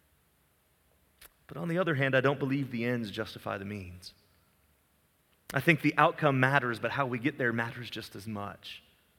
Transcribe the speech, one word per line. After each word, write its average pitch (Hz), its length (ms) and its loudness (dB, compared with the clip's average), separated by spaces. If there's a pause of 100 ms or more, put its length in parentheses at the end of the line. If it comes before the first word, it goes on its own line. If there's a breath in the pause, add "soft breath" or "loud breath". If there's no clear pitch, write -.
(1500)
But - 100 -14
on 170 120 -6
the 170 100 0
other 170 160 2
hand, 135 220 4
I 131 40 6
don't 135 200 4
believe 135 320 0
the 117 120 -2
ends 120 280 -2
justify 104 460 -6
the 98 60 -8
means. 95 480 -10 (1400)
I 135 60 0
think 160 220 4
the 147 140 2
outcome 139 440 4
matters, 127 400 2
but 113 100 -2
how 139 160 -2
we 123 140 -4
get 147 180 -2
there 120 140 2
matters 117 360 -4
just - 280 -12
as 101 100 -14
much. 101 560 -10 (360)